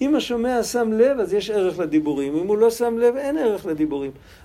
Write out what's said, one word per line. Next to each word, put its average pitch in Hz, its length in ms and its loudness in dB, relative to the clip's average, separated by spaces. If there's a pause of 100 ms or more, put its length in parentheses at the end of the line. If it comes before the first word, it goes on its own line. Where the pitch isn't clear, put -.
אם 285 140 2
השומע 240 480 0
שם 226 300 -2
לב, 247 280 4
אז 180 120 -2
יש 202 180 -2
ערך 185 280 0
לדיבורים. 147 580 0
אם 175 100 -2
הוא 208 120 0
לא 226 120 6
שם 233 280 -2
לב, 240 180 2
אין 285 220 -4
ערך 202 280 -2
לדיבורים. 151 440 -4 (340)